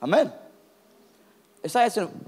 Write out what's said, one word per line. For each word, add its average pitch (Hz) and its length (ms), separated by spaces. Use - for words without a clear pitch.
Amen. 160 300
Es 156 120
aicinu, 226 320